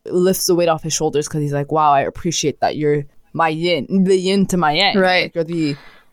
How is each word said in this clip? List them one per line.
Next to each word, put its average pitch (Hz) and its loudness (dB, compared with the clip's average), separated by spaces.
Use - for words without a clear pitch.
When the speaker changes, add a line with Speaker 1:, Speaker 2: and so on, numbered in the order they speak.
Speaker 1:
lifts 180 0
the 180 4
weight 170 2
off 160 -2
his 156 -6
shoulders, 147 -2
'cause 156 -4
he's 143 -2
like, 143 -4
"Wow, 151 2
I 139 4
appreciate - -4
that 78 -2
you're 147 0
my 165 0
yin, 170 0
the 190 4
yin 190 2
to 190 0
my 156 2
yang." 190 2
Speaker 2:
Right. 185 2
Speaker 1:
Like, - -12
you're 170 -2
the 156 -2